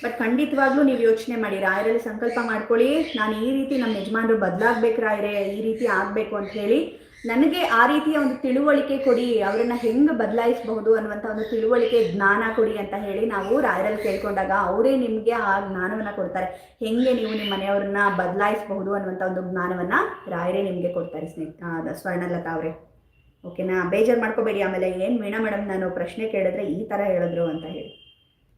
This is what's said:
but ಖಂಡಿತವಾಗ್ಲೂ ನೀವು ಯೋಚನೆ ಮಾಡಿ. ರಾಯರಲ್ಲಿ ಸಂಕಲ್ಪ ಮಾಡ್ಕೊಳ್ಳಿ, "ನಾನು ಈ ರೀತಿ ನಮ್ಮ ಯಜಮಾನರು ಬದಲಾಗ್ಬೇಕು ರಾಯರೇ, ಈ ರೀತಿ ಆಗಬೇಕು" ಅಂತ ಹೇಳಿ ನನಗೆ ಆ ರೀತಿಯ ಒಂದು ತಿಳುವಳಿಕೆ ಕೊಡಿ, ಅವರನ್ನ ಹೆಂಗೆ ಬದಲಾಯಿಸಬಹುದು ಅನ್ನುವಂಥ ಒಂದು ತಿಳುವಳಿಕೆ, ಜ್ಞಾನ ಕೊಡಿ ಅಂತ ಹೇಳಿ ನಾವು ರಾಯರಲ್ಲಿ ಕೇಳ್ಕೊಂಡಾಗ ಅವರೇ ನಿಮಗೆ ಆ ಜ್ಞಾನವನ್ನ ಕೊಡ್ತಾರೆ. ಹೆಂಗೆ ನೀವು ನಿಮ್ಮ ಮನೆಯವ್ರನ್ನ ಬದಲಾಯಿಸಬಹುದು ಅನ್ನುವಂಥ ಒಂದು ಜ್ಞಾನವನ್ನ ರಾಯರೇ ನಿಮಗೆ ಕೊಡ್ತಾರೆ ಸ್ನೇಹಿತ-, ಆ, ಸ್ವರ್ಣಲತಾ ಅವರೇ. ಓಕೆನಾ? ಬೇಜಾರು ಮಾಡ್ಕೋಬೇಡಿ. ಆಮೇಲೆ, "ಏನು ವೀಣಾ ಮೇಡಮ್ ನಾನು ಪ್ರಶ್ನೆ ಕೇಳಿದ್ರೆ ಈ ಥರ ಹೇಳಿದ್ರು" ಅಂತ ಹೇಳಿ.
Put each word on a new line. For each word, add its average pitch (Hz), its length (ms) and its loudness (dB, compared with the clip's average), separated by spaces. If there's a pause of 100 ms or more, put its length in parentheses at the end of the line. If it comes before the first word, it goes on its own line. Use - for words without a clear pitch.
but 233 160 -6
ಖಂಡಿತವಾಗ್ಲೂ 269 640 2
ನೀವು 262 160 4
ಯೋಚನೆ 226 380 2
ಮಾಡಿ. 208 200 -2
ರಾಯರಲ್ಲಿ 202 420 2
ಸಂಕಲ್ಪ 233 440 -2
ಮಾಡ್ಕೊಳ್ಳಿ, 233 760 2
"ನಾನು 214 280 0
ಈ 254 60 0
ರೀತಿ 269 280 0
ನಮ್ಮ 226 180 0
ಯಜಮಾನರು 220 400 2
ಬದಲಾಗ್ಬೇಕು 220 640 2
ರಾಯರೇ, 208 420 0
ಈ 202 200 -4
ರೀತಿ 220 240 0
ಆಗಬೇಕು" 208 500 0
ಅಂತ 196 140 -4
ಹೇಳಿ 220 520 0 (240)
ನನಗೆ 285 340 4
ಆ 233 260 4
ರೀತಿಯ 302 320 2
ಒಂದು 262 240 0
ತಿಳುವಳಿಕೆ 277 560 2
ಕೊಡಿ, 240 420 2
ಅವರನ್ನ 226 340 0
ಹೆಂಗೆ 247 380 4
ಬದಲಾಯಿಸಬಹುದು 220 840 2
ಅನ್ನುವಂಥ 214 300 -2
ಒಂದು 220 260 -4
ತಿಳುವಳಿಕೆ, 226 600 2
ಜ್ಞಾನ 202 300 2 (140)
ಕೊಡಿ 214 220 2
ಅಂತ 196 200 -6
ಹೇಳಿ 208 280 -2
ನಾವು 208 340 0
ರಾಯರಲ್ಲಿ 214 420 0
ಕೇಳ್ಕೊಂಡಾಗ 196 560 -2
ಅವರೇ 208 380 2
ನಿಮಗೆ 226 360 0
ಆ 202 280 0
ಜ್ಞಾನವನ್ನ 196 540 -4
ಕೊಡ್ತಾರೆ. 185 680 -6
ಹೆಂಗೆ 240 320 2
ನೀವು 220 220 0
ನಿಮ್ಮ 208 200 -2
ಮನೆಯವ್ರನ್ನ 196 420 0 (220)
ಬದಲಾಯಿಸಬಹುದು 190 760 -2
ಅನ್ನುವಂಥ 190 280 -4
ಒಂದು 185 280 -4
ಜ್ಞಾನವನ್ನ 180 420 -2 (360)
ರಾಯರೇ 185 340 -2
ನಿಮಗೆ 175 300 -2
ಕೊಡ್ತಾರೆ 165 360 -6
ಸ್ನೇಹಿತ-, 160 640 -8
ಆ, - 20 -8
ಸ್ವರ್ಣಲತಾ 175 640 -4
ಅವರೇ. 160 340 -8 (580)
ಓಕೆನಾ? 185 440 -2
ಬೇಜಾರು 226 300 4
ಮಾಡ್ಕೋಬೇಡಿ. 214 400 -2
ಆಮೇಲೆ, 185 300 0
"ಏನು 202 320 -2
ವೀಣಾ 208 180 -4
ಮೇಡಮ್ 202 280 -4
ನಾನು 190 220 -4
ಪ್ರಶ್ನೆ - 380 -6
ಕೇಳಿದ್ರೆ 196 380 -2
ಈ 185 220 -6
ಥರ 202 160 -4
ಹೇಳಿದ್ರು" 170 420 0
ಅಂತ 160 180 -6
ಹೇಳಿ. - 540 -16 (400)